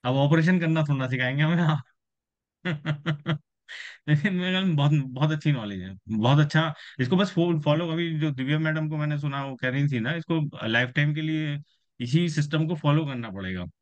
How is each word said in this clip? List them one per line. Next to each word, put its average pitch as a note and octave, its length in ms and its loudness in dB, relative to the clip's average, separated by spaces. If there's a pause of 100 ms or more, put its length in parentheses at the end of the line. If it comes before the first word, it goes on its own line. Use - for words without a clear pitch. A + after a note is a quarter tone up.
अब B2+ 100 0
ऑपरेशन D#3+ 460 4
करना D#3+ 220 2
थोड़ा C3+ 260 0
सिखाएंगे C3 340 0
हमें, E3 140 2
हाँ। D#3 260 2 (800)
<laughs> D#3 760 -4 (680)
लेकिन D3+ 260 2
मेरे F3+ 160 0
ख्याल F#3 140 0
में E3 120 2
बहुत, C#3+ 160 4
बहुत C#3 400 0
अच्छी D3+ 200 0
नॉलेज G2+ 300 -4
है, F#2+ 160 -12 (100)
बहुत A2+ 300 4
अच्छा। D#3 360 2 (260)
इसको B2+ 160 2
बस F#3+ 160 2
फो-, E3+ 300 2
फॉलो, D3+ 260 2
अभी D#3+ 320 -2
जो D#3 100 0
दिव्या C3+ 280 -2
मैडम D#3 300 -2
को D#3 80 -4
मैंने D3+ 220 -2
सुना, C#3 260 -4
वो C3+ 120 -8
कह B2+ 120 -4
रही C#3 200 0
थी B2+ 120 0
ना, C3 120 -2
इसको D#3+ 540 -4
लाइफ A#2+ 220 2
टाइम D3 260 0
के D#3 80 -4
लिए D#3 360 -4 (420)
इसी D3+ 280 2
सिस्टम D#3 380 0
को F3 100 -2
फॉलो D3+ 300 0
करना A#2 240 -8
पड़ेगा। F#2 340 -8 (180)